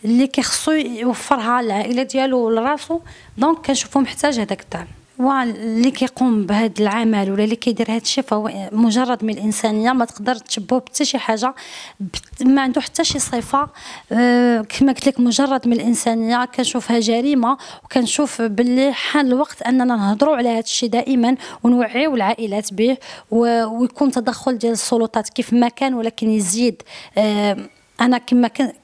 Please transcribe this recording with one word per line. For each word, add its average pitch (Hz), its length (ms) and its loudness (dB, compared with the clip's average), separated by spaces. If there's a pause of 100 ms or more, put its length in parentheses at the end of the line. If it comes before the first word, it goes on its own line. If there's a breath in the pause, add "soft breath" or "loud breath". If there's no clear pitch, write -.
اللي 240 220 4
كيخصو - 460 -2
يوفرها 240 920 0
للعائله 220 400 -2
ديالو 262 360 0
ولراسو. 254 640 -2 (360 loud breath)
دونك 311 300 0
كنشوفو 277 340 -2
محتاج 262 400 -2
هذاك 202 200 -4
الدعم. 175 260 -10 (320)
واللي 240 720 0
كيقوم 247 560 0
بهذا 214 340 2
العمل 208 520 2
ولا 208 120 2
اللي 220 120 0
كيدير 233 340 -2
هذا 226 120 -2
الشيء، - 220 -2
فهو 214 480 -4
مجرد 233 520 2
من 220 100 -2
الانسانيه، 214 580 0
ما 247 120 2
تقدر 214 300 -4
تشبهه 233 460 -2
بحتى - 240 -4
شي 262 140 -2
حاجه، 226 360 -2 (460 loud breath)
بت-، - 420 -10
ما 269 200 6
عنده 262 180 0
حتى - 240 -2
شي 302 140 -2
صفه. 269 500 -2 (440 loud breath)
آه، 240 480 4
كما 269 320 2
قلت - 140 -6
لك، 269 140 2
مجرد 254 480 2
من 233 40 4
الانسانيه. 233 720 0
كنشوفها 240 560 -2
جريمه، 240 580 2 (260 loud breath)
وكنشوف 254 580 0
باللي 247 500 2
حان 285 340 0
الوقت 254 360 0
اننا 254 220 2
نهضروا 240 520 2
على 240 120 0
هذا 226 100 0
الشيء 226 300 -4
دائما، 247 480 2 (260 loud breath)
ونوعيو 247 520 2
العائلات 208 600 -2
به، 240 220 2 (340 loud breath)
و-، 233 340 2
ويكون 240 460 0
تدخل 247 480 -2
ديال 226 140 0
السلطات 226 560 -2
كيف - 240 -4
ما 240 160 4
كان، 262 260 -2
ولكن 226 360 -2
يزيد. 220 520 0 (360 loud breath)
آه، 208 380 2 (440)
انا 247 180 4
كما 247 300 2
كن-، 254 240 -2 (120)